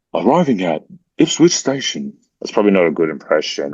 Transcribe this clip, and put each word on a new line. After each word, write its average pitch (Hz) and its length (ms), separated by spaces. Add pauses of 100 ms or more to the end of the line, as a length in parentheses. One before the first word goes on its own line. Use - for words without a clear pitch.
(140)
Arriving 123 480
at 82 220 (340)
Ipswich 160 380
Station. - 600 (240)
That's - 120
probably 101 180
not 95 160
a 82 60
good 80 180
impression. 76 640